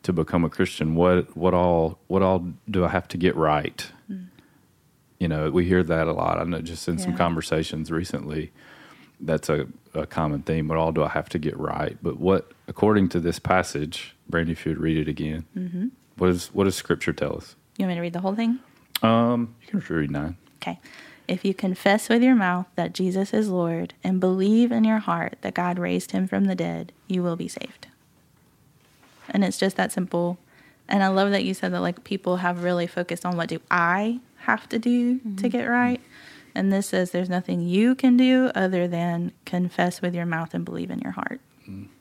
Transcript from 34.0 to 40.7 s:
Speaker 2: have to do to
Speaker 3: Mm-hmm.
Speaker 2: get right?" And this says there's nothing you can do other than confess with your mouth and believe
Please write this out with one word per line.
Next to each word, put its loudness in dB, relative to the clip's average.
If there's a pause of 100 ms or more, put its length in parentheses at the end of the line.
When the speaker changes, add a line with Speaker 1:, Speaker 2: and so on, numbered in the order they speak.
Speaker 2:
have 0
to -2
do 2
to -8
Speaker 3:
Mm-hmm. -2
Speaker 2:
get -2
right?" 2 (540)
And 2
this 2
says 0
there's -2
nothing -2
you 4
can 6
do 6
other 2
than -2 (120)
confess 0
with -2
your -4
mouth -4
and -4
believe -8